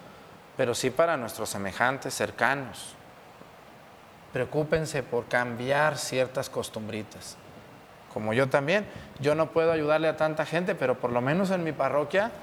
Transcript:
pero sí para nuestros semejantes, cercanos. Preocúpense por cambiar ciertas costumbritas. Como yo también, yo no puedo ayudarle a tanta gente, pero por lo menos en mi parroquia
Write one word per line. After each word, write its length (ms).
pero 160
sí 160
para 280
nuestros 320
semejantes, 680
cercanos. 800
Preocúpense 680
por 220
cambiar 720
ciertas 520
costumbritas. 880
Como 220
yo 160
también, 380
yo 160
no 160
puedo 200
ayudarle 360
a 100
tanta 280
gente, 280
pero 220
por 160
lo 100
menos 300
en 120
mi 80
parroquia 600